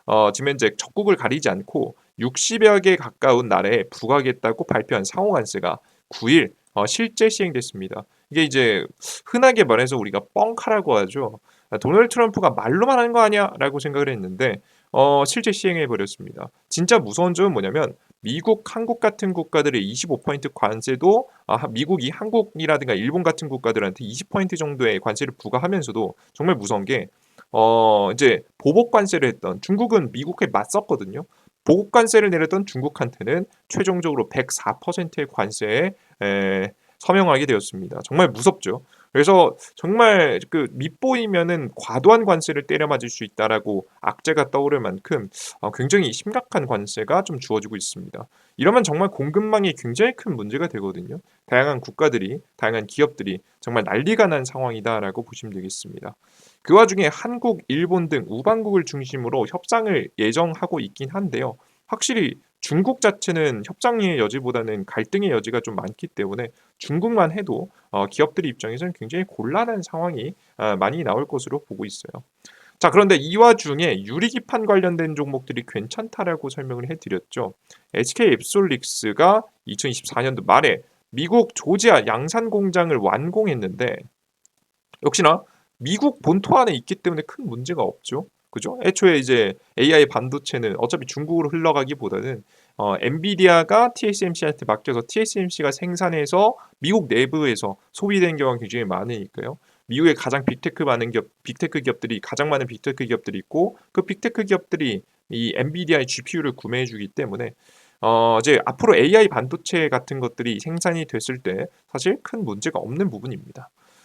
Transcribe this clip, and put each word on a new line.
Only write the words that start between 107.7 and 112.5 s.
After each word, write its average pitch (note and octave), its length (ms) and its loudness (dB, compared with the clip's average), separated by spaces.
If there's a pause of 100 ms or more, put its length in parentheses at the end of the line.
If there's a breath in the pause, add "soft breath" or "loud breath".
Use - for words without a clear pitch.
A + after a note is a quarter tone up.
어, A2+ 400 4
이제 C#3 240 6
앞으로 - 320 4
에이아이 G3 320 6
반도체 D3 640 -2
같은 C3 300 -4
것들이 A#2 380 -4
생산이 E3 460 -4
됐을 B2+ 320 -6
때 G2 300 -6 (260)
사실 G3 300 -2
큰 A3+ 240 -10
문제가 G#2 320 -6